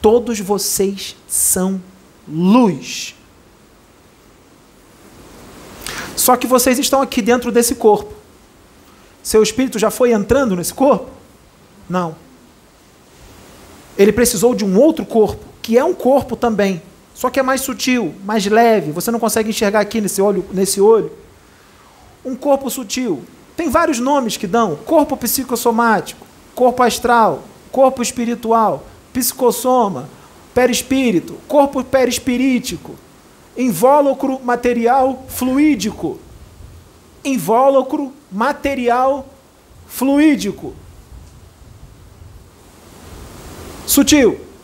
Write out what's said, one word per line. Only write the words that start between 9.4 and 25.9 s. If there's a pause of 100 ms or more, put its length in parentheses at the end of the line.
espírito
já
foi
entrando
nesse
corpo? (800)
Não. (1800)
Ele
precisou
de
um
outro
corpo, (160)
que
é
um
corpo
também, (340)
só
que
é
mais
sutil, (120)
mais
leve,
você
não
consegue
enxergar
aqui
nesse
olho,
nesse
olho. (1120)
Um
corpo
sutil. (320)
Tem
vários
nomes
que
dão:
corpo
psicossomático, (260)